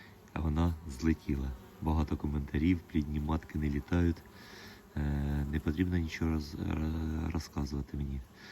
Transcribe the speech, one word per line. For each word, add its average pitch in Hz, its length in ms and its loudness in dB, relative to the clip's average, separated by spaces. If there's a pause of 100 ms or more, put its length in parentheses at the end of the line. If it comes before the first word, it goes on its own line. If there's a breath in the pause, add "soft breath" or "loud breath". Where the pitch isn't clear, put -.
(340 loud breath)
а 78 60 -4
вона 80 360 4 (120)
злетіла. 71 640 0 (300)
Багато 78 360 2
коментарів, 73 640 2
плідні 76 400 -2
матки 76 400 -2
не 76 100 2
літають. 85 540 2 (720 loud breath)
Е, 71 560 0
не 78 80 0
потрібно 90 380 2
нічого 82 340 0
роз-, 76 240 -2
ро-, 80 760 0
розказувати 71 680 -4
мені. 69 240 -2 (300 loud breath)